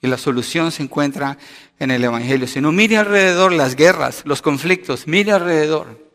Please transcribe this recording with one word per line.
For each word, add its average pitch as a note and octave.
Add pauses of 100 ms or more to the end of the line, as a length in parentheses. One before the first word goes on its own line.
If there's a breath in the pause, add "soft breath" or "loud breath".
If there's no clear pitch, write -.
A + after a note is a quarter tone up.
Y B2+
la B2+
solución D3
se D#3+
encuentra C#3 (400 loud breath)
en C3
el B2
evangelio. B2
Si C3+
no, D3+
mire G#3+
alrededor F#3+
las C3+
guerras, D3+
los C#3+
conflictos, D3+
mire G3+
alrededor. D#3 (120)